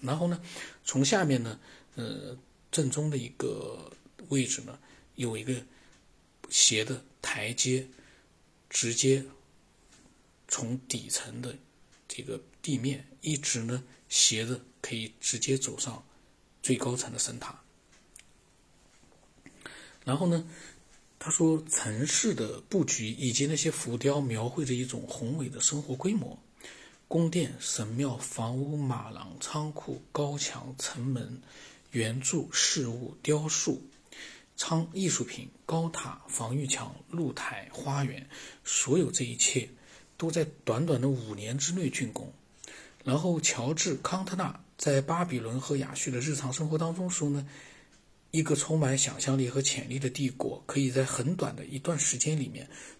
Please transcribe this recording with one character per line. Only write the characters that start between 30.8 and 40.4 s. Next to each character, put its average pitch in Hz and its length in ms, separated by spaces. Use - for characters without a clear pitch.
门、 127 380
圆 113 280
柱、 151 320
饰 - 360
物、 120 340
雕 151 260
塑、 - 340
仓-， 165 360
艺 190 160
术 127 160
品、 - 240
高 165 240
塔、 143 400
防 117 260
御 143 120
墙、 - 280
露 165 240
台、 - 400
花 139 320
园， - 240
所 - 360
有 139 120
这 - 140
一 120 100
切 - 360
都 165 120
在 160 140